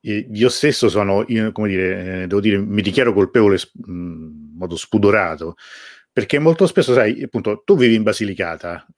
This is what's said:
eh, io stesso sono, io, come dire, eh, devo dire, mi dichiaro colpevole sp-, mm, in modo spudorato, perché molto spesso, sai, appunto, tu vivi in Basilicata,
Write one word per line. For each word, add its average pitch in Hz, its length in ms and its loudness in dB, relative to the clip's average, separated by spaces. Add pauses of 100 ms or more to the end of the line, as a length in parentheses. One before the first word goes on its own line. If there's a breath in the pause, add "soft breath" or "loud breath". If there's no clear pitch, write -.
eh, 107 300 -6
io 104 180 4
stesso - 400 2
sono, 98 380 0
io, 110 240 -2
come 107 180 -4
dire, 92 540 -4
eh, 90 40 -8
devo 98 120 0
dire, 101 200 2
mi 101 220 -2
dichiaro 107 320 0
colpevole 101 440 4
sp-, - 220 -12 (100)
mm, 87 340 -12 (280)
in 78 60 -20
modo 87 180 -10
spudorato, 90 800 0 (580 loud breath)
perché 131 260 -2
molto 160 280 4
spesso, - 260 0
sai, 120 300 2
appunto, 107 420 -6
tu 202 100 6
vivi 123 200 6
in 110 80 0
Basilicata, 90 840 -4 (120)